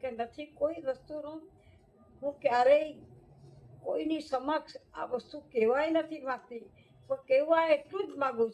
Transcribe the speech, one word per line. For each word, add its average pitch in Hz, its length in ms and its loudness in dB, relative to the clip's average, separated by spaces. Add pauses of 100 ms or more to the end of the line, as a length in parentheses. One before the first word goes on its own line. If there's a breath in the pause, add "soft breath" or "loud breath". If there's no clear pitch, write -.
કે 262 100 -6
નથી 233 400 -10 (100)
કોઈ 302 260 -2
વસ્તુનું, 302 560 -10 (800 soft breath)
હું 285 220 -6
ક્યારેય 277 500 4 (920)
કોઈની 311 460 -2
સમક્ષ 285 500 -4 (200)
આ - 120 -6
વસ્તુ 254 400 -10
કહેવાય 254 460 2
નથી 311 320 -4
માગતી, 240 340 -8 (460 soft breath)
પણ 269 180 -2
કહેવા 311 360 6 (100)
એટલું 370 340 -2
જ - 40 -14 (100)
માગું 233 320 2